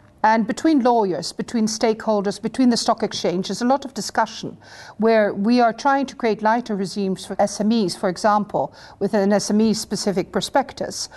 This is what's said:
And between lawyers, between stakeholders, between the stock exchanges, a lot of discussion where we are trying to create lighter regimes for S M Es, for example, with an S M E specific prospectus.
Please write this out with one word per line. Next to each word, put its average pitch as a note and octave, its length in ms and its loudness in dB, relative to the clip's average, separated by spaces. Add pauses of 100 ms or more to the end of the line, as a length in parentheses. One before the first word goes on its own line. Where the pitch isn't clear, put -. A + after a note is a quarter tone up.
(220)
And A3 240 4
between C#4+ 360 2
lawyers, G#3 500 2
between A3 340 -2
stakeholders, G#3+ 760 -2
between B3 300 2
the A#3 40 4
stock A3 280 0
exchanges, F#3+ 580 -4
a A#3+ 40 -2
lot C#4 200 0
of B3 80 -14
discussion - 640 -6 (400)
where G#3+ 360 2
we A#3 280 2
are A3+ 100 4
trying C4+ 360 0
to - 80 -12
create G#3+ 260 -2
lighter A3+ 340 0
regimes F#3+ 500 -4
for F#3+ 140 -10
S G3+ 220 0
M G#3+ 100 2
Es, G#3+ 240 2
for G3 140 -2
example, G3 640 -2 (260)
with G3+ 140 -2
an G3+ 180 4
S G3 180 0
M G#3+ 120 4
E A3 120 4
specific G3 600 -4
prospectus. - 840 -2